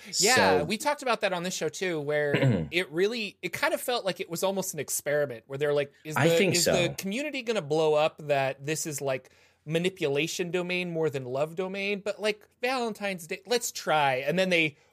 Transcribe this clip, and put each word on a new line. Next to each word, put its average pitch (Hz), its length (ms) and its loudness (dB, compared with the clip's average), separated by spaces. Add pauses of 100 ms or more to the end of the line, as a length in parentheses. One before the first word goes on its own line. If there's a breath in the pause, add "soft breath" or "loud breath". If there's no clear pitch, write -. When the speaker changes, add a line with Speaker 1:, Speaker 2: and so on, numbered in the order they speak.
(180 loud breath)
Speaker 1:
Yeah, 208 420 4
Speaker 2:
So 151 40 0
Speaker 1:
we 196 120 -2
talked 285 260 -2
about 233 200 0
that 190 100 0
on 175 100 -2
this 180 120 -4
show 165 160 -4
too, 175 300 -4
where 143 680 2
Speaker 2:
<clears throat> - 20 -14
Speaker 1:
it 175 220 -2
really, 202 500 -2
it 180 120 -6
kind 320 200 0
of 262 60 -4
felt 233 240 -4
like 185 160 -2
it - 100 -8
was 165 140 -4
almost 190 300 -2
an 147 60 -6
experiment 139 680 -2
where 135 120 -10
they're 147 140 0
like, 143 200 0 (120 soft breath)
is 156 100 -8
the, 127 60 2
Speaker 2:
I 160 80 6
think 170 260 4
Speaker 1:
is 175 120 2
the 170 220 4
Speaker 2:
so. 139 100 -6
Speaker 1:
community 262 440 -4
gonna 220 200 -2
blow 151 320 2
up 156 220 2 (120)
that 139 360 0
this 156 220 -4
is, 143 140 -6
like, 135 300 -4 (340 soft breath)
manipulation 165 840 0
domain 180 400 -2
more 160 200 0
than 131 140 -6
love 147 320 -4
domain? 196 480 -4
But, 196 160 -6
like, 208 260 -4 (140)
Valentine's 208 680 -4
Day, 160 200 -8
let's 233 260 -2
try. 147 440 2
And 147 220 0
then 190 120 2
they, 160 260 4 (160 soft breath)